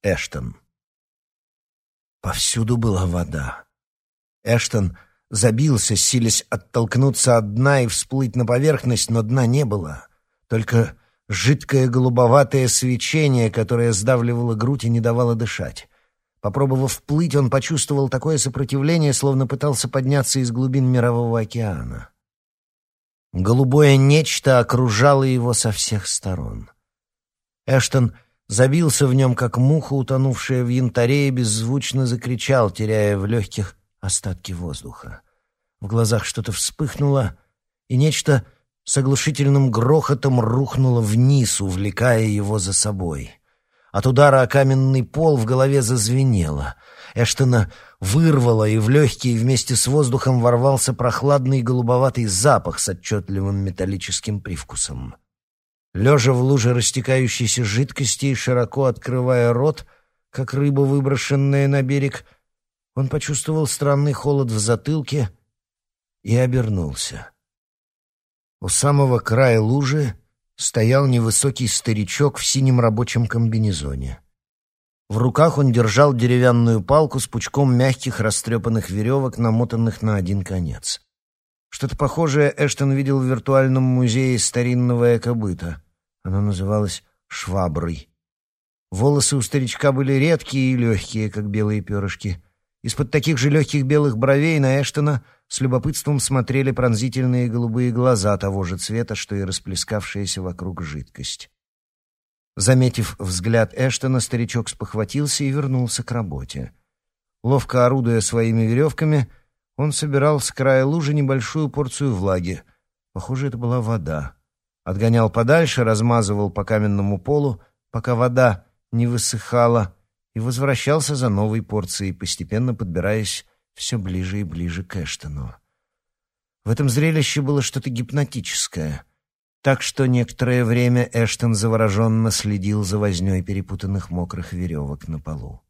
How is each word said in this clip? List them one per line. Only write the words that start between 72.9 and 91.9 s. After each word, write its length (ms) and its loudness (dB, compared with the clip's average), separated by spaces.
комбинезоне. 920 -2
В 100 -4
руках 400 2
он 120 4
держал 420 4
деревянную 720 4
палку 360 2
с 80 -6
пучком 480 0
мягких 440 0
растрёпанных 720 -2
верёвок, 480 -2
намотанных 640 0
на 140 0
один 280 -2
конец. 580 -6
Что-то 240 -6
похожее 580 0
Эштон 360 -2
видел 280 0
в 40 0
виртуальном 580 2
музее 560 2
старинного 800 2
экобыта. 640 -4
Оно 180 -2
называлось 640 -2
шваброй. 840 -4
Волосы 440 2
у 60 0
старичка 500 0
были 220 0
редкие 600 0
и 40 0
лёгкие, 540 -2
как 180 -6
белые 320 -2
пёрышки. 600 -6